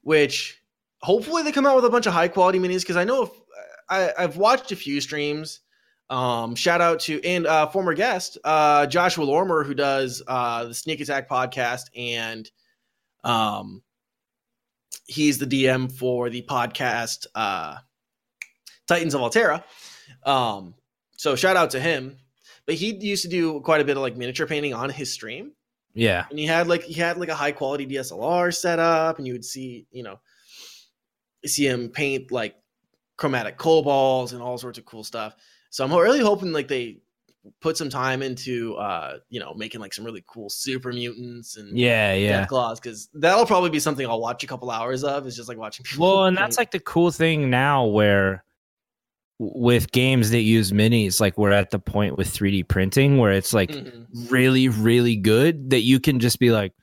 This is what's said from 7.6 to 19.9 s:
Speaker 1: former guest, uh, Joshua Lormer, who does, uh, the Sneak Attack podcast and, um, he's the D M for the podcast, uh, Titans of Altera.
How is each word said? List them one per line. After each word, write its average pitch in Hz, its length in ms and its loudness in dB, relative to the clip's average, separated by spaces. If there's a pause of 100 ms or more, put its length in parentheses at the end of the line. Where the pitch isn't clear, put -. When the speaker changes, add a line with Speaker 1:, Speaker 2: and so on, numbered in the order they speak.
Speaker 1:
former 180 260 -2
guest, 196 520 -2
uh, 147 400 4
Joshua 165 400 0
Lormer, 160 400 0
who 139 80 -8
does, 135 540 -2
uh, 120 380 -4
the 120 80 -16
Sneak 147 280 -8
Attack 139 260 -6
podcast 127 580 -4 (100)
and, 117 540 -8 (760)
um, 104 560 -2 (1300)
he's 147 320 0
the 147 60 -4
D 131 220 0
M 131 220 0
for 123 400 -4
the 120 140 -10
podcast, 120 920 -4
uh, 90 420 -6 (1120)
Titans 165 260 0
of 139 80 -2
Altera. 165 420 0 (600)